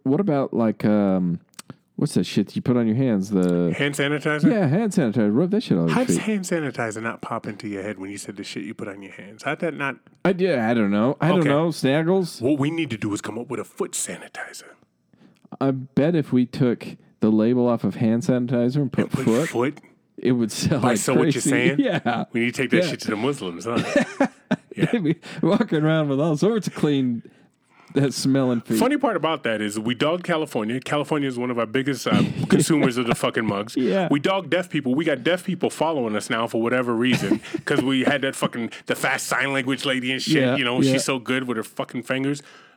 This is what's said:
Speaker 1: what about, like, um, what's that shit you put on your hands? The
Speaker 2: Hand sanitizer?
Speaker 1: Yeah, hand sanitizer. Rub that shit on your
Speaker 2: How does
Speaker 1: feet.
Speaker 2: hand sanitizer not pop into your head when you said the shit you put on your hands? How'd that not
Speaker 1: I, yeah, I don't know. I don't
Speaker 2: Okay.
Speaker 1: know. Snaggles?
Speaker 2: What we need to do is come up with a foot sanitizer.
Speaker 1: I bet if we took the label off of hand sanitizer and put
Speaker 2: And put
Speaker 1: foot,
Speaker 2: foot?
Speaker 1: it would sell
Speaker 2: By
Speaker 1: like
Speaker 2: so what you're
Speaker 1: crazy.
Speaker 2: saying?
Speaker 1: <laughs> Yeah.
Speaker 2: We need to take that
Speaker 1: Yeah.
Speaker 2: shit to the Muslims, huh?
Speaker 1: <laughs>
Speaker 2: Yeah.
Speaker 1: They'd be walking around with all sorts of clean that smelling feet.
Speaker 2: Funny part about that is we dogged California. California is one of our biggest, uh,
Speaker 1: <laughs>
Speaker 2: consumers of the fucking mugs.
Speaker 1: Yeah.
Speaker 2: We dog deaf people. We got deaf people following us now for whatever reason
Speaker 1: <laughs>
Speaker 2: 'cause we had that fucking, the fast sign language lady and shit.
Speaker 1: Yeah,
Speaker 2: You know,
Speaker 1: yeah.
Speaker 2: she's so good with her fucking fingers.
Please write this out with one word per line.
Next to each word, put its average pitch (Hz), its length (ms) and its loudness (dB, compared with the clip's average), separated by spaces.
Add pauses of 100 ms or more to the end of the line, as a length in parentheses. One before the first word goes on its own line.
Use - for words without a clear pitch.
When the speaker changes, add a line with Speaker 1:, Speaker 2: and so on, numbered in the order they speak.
Speaker 1:
what 135 160 2
about, 151 340 0
like, 110 300 0
um, 95 560 2 (560)
what's - 200 -2
that 92 100 2
shit - 300 -2
you 104 60 -4
put 123 140 2
on 120 120 2
your 110 100 2
hands? 110 320 2
The 87 480 2
Speaker 2:
Hand 143 180 -2
sanitizer? 151 560 2
Speaker 1:
Yeah, 202 160 2
hand 196 240 0
sanitizer. 110 420 2
Rub 175 180 2
that 202 120 0
shit - 140 0
on - 100 2
your 82 80 2
Speaker 2:
How 247 80 2
does 185 140 2
Speaker 1:
feet. - 80 -6
Speaker 2:
hand 208 180 -2
sanitizer 127 580 -4
not 113 200 -8
pop 113 260 -8
into 107 220 -10
your 98 140 -6
head 98 160 -8
when 95 120 -10
you 101 60 -10
said 101 180 -12
the 98 80 -10
shit 104 200 -10
you 107 100 -10
put - 160 -12
on 98 120 -14
your 98 120 -16
hands? 101 300 -18
How'd 139 160 -4
that 165 160 -4
not 139 200 -4 (300)
Speaker 1:
I, 185 120 2
yeah, 151 320 0
I 120 40 2
don't 107 180 2
know. 110 300 2
I 151 80 2
don't 190 100 4
Speaker 2:
Okay. 151 100 2
Speaker 1:
know. 156 200 2
Snaggles? 160 720 0
Speaker 2:
What 139 180 2
we 139 100 0
need 165 200 -2
to 120 80 -6
do 104 160 -4
is 104 80 -2
come 110 180 -8
up 120 100 -10
with 117 120 -6
a - 40 -6
foot - 280 -6
sanitizer. - 800 -10 (880)
Speaker 1:
I 135 120 2
bet 135 440 0
if 147 180 0
we 123 120 4
took 120 400 0 (360)
the 110 100 4
label 120 360 4
off 117 180 0
of 95 100 -2
hand 117 280 2
sanitizer 123 540 0
and 139 140 0
put - 140 0
Speaker 2:
And - 60 -8
put 131 140 -2
Speaker 1:
foot, 123 240 2
Speaker 2:
foot? 127 280 -2 (400)
Speaker 1:
it - 160 0
would 117 180 0
sell - 300 0
Speaker 2:
By 123 80 4
Speaker 1:
like 117 80 2
Speaker 2:
so - 160 0
what - 100 4 (100)
you're 120 80 -4
Speaker 1:
crazy. - 80 0
Speaker 2:
saying? 131 300 4
Speaker 1:
<laughs> - 0 -
Yeah. 165 540 0
Speaker 2:
We 120 80 0
need 120 140 0
to - 80 -2
take 123 80 -4
that - 120 4
Speaker 1:
Yeah. - 60 0
Speaker 2:
shit 127 120 -6
to - 80 -10
the 110 60 -2
Muslims, 101 500 -4
huh? - 640 0
Speaker 1:
<laughs> - 0 - (480)
Speaker 2:
Yeah. - 140 0
Speaker 1:
They'd 233 140 0
be 143 120 0 (260)
walking 165 420 2
around 156 240 2
with 139 140 0
all 160 160 2
sorts 208 300 0
of - 80 -6
clean 131 480 0 (720)
that 139 200 2
smelling 131 480 2
feet. 110 180 0
Speaker 2:
Funny 269 180 4
part 233 180 0
about 156 280 -2
that 110 180 0
is 104 180 -4
we 107 160 -2
dogged 160 280 0
California. 135 560 -2
California 147 480 -2
is 127 100 -6
one 123 140 -2
of 117 80 -2
our 117 60 0
biggest, 131 420 -2
uh, 123 160 4 (120)
Speaker 1:
<laughs> - 140 -4
Speaker 2:
consumers 147 480 4
of 123 100 0
the 120 80 2
fucking 120 300 0
mugs. 104 300 -4
Speaker 1:
Yeah. 185 360 2
Speaker 2:
We 143 80 2
dog 190 300 0
deaf 180 200 0
people. 127 260 -2
We 160 100 0
got 139 180 0
deaf 175 220 2
people 175 240 0
following 135 460 0
us 101 140 -4
now 117 180 0
for 113 140 -2
whatever 120 340 2
reason 120 440 2 (140)
Speaker 1:
<laughs> - 120 -8
Speaker 2:
'cause 143 160 2
we 131 220 0
had 143 180 0
that 135 140 -2
fucking, 120 360 -4 (160)
the 123 80 -2
fast 135 320 -2
sign 135 260 0
language 135 320 -2
lady 131 260 -2
and 131 100 -4
shit. 139 200 2
Speaker 1:
Yeah, 127 140 2
Speaker 2:
You 135 100 0
know, 127 160 0
Speaker 1:
yeah. 135 120 4
Speaker 2:
she's 131 100 2
so 135 160 -2
good 127 280 -2
with 120 100 -2
her 110 60 -2
fucking 127 400 -8
fingers. 139 380 -2 (360)